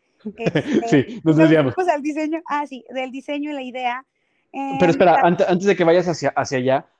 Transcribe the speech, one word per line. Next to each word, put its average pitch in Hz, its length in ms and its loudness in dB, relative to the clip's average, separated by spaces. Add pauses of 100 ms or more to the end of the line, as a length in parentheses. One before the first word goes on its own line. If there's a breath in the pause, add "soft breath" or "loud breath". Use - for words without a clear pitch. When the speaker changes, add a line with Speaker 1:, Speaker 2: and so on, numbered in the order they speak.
(240)
Speaker 1:
<laughs> 208 140 -12
Speaker 2:
Este, 226 500 -2
Speaker 1:
Sí, 170 360 0
nos 160 120 4
Speaker 2:
nos - 20 2
Speaker 1:
desviamos. 156 360 4
Speaker 2:
fuimos 359 200 0
al 294 100 -4
diseño, 311 440 -4
ah, 294 200 -4
sí, 254 220 -16
del 262 220 -8
diseño 285 400 -8
y - 20 -8
la 277 100 -8
idea. 254 420 -8 (460)
Speaker 1:
Pero 175 340 -2
Speaker 2:
Em, 170 60 4
Speaker 1:
espera, 175 240 4
Speaker 2:
ta- 175 120 4
Speaker 1:
ante-, 175 200 2
antes 180 200 0
de 202 80 4
que 185 80 0
vayas 170 240 4
hacia, 147 220 -2
hacia 135 280 -2
allá, 131 280 0 (140)